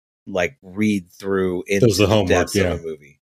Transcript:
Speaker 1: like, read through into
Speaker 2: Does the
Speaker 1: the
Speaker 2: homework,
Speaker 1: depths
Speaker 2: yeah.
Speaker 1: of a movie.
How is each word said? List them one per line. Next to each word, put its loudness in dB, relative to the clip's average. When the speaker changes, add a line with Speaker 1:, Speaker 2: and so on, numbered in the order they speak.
Speaker 1:
like, -4
read -4
through -4
into 2
Speaker 2:
Does 2
the 6
Speaker 1:
the 2
Speaker 2:
homework, 2
Speaker 1:
depths 0
Speaker 2:
yeah. 2
Speaker 1:
of -6
a -14
movie. -14